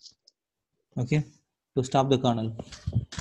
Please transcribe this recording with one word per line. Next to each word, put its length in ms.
Okay, 260
to 80
stop 260
the 80
kernel. 400